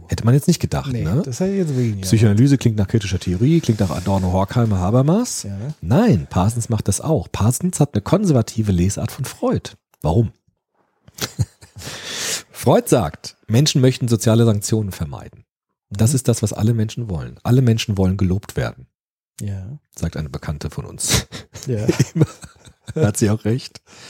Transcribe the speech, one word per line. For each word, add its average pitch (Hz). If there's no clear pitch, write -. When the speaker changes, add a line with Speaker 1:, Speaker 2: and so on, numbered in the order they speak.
Speaker 1:
Hätte 95
man 117
jetzt 143
nicht 170
gedacht, 135
Speaker 2:
Nee, 120
Speaker 1:
ne? 151
Speaker 2:
das 127
hätte 190
ich 196
jetzt 151
weniger. 110
Speaker 1:
Psychoanalyse 113
klingt 113
nach 98
kritischer 98
Theorie, 117
klingt 110
nach 92
Adorno, 92
Horkheimer, 98
Habermas. 135
Speaker 2:
Ja. 101
Speaker 1:
Nein, 143
Parsons 113
macht 110
das -
auch. 139
Parsons 127
hat -
eine 101
konservative 127
Lesart 90
von 131
Freud. -
Warum? 117
<laughs> -
Freud 190
sagt, -
Menschen 135
möchten 127
soziale 113
Sanktionen 107
vermeiden. -
Das 110
Speaker 2:
Mhm. 147
Speaker 1:
ist -
das, 117
was 104
alle 113
Menschen 113
wollen. 71
Alle 123
Menschen 113
wollen 95
gelobt 95
werden. -
Speaker 2:
Ja. 101
Speaker 1:
Sagt 80
eine 76
Bekannte 76
von -
uns. -
Speaker 2:
Ja. 110
Speaker 1:
<laughs> -
Immer. 160
Hat 156
sie 107
auch 110
recht. -